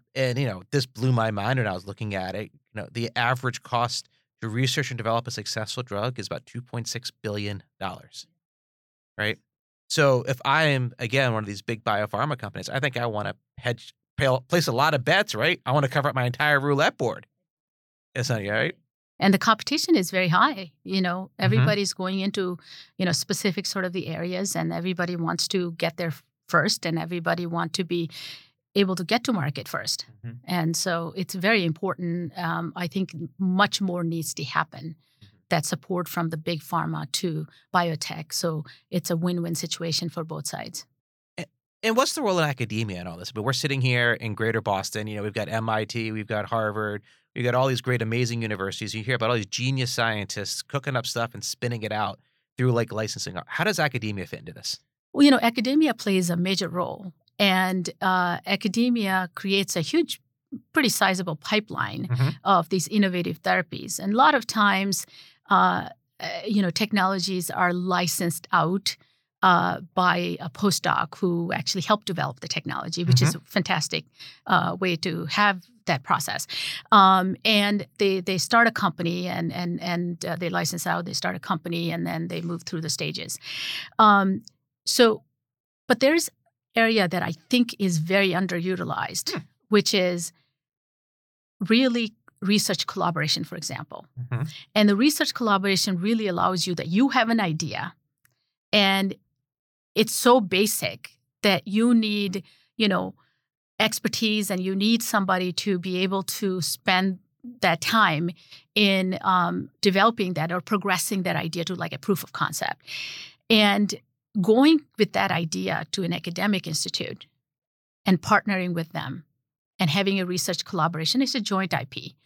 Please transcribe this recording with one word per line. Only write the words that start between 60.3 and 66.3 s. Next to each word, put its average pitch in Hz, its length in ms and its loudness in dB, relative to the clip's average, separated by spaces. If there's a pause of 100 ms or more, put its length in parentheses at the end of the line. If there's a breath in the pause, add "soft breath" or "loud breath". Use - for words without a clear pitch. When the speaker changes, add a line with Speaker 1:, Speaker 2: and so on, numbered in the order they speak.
Speaker 2:
pretty 277 160 4
sizable 185 460 0
pipeline - 720 -4
Speaker 1:
Mm-hmm. 123 220 0 (140)
Speaker 2:
of 180 260 2
these 185 180 0
innovative 180 560 0
therapies. 185 560 -2
And 196 140 -2
a 226 40 2
lot 294 160 6
of 233 140 0
times, 196 580 0 (460 loud breath)
uh, 185 380 4 (300)
uh, - 80 -8 (200)